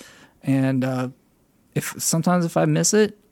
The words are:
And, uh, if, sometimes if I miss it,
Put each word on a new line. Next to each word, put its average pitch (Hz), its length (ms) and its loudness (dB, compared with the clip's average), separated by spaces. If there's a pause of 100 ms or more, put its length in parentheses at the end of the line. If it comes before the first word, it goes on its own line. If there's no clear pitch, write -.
(420)
And, 135 420 0
uh, 127 240 -4 (680)
if, - 240 -6
sometimes 175 480 0
if 170 100 -2
I 160 80 2
miss 156 300 0
it, 214 240 2 (140)